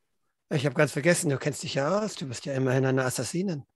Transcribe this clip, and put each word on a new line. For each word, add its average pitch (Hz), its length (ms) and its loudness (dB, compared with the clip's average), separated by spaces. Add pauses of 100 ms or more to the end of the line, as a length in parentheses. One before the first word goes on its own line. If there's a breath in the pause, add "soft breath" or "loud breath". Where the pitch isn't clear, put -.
(500)
Ich 143 160 0
hab 131 80 0
ganz 151 180 4
vergessen, 165 380 2
du 135 80 0
kennst - 240 -4
dich 131 120 -8
ja 156 260 0
aus. 214 160 -6
Du 165 100 -8
bist 123 200 -10
ja 139 80 -6
immerhin 131 300 2
eine 131 200 2
Assassinin. 147 600 -2 (120)